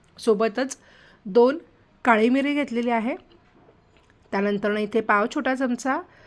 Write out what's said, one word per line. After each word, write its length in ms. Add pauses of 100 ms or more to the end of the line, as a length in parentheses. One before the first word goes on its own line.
(180)
सोबतच 580 (500)
दोन 320 (460)
काळी 240
मिरी 260
घेतलेली 360
आहे. 260 (1120)
त्यानंतरनं 500
इथे 200
पाव 340
छोटा 200
चमचा 460 (260)